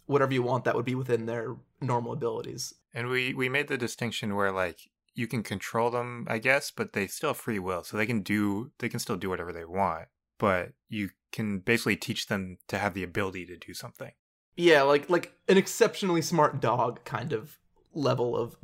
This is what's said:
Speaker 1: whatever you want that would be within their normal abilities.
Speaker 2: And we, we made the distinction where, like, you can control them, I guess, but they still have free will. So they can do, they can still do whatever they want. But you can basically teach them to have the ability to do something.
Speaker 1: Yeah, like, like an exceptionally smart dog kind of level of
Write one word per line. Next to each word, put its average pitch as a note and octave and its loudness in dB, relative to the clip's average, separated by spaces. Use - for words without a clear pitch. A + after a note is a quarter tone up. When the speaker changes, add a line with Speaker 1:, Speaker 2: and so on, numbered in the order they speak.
Speaker 1:
whatever C3+ 2
you B2+ 2
want A#2+ 0
that A2+ 2
would A#2+ 0
be B2 0
within B2 0
their A#2 -6
normal A#2+ -2
abilities. A#2 -6
Speaker 2:
And A#2+ -4
we, B2+ 0
we C3 0
made C#3+ 0
the C#3+ -2
distinction A2+ -4
where, G2+ 2
like, F#2 -2
you A#2+ -4
can A2+ -4
control A#2 -2
them, A#2+ -4
I A#2 -2
guess, C3 2
but A2 -6
they G2+ 0
still - -4
have B2 -2
free A2 -4
will. F2+ -4
So - -10
they G#2+ 0
can A2+ 0
do, G#2 0
they A#2+ -4
can A#2 -6
still G#2+ -4
do F#2+ -4
whatever F2 -4
they E2+ -10
want. F2 -2
But F#2 2
you G#2 -4
can G#2 -4
basically A#2 2
teach - -6
them F#2 -4
to G2+ -4
have G2 -2
the F#2+ -4
ability F#2 -6
to F2 -16
do F2 -16
something. - -14
Speaker 1:
Yeah, E3 8
like, C#3+ 6
like F3 2
an F#3+ 8
exceptionally F#3+ 2
smart D3+ 2
dog A#2+ 0
kind A#2+ -6
of A2+ -6
level B2+ 0
of A#2 -2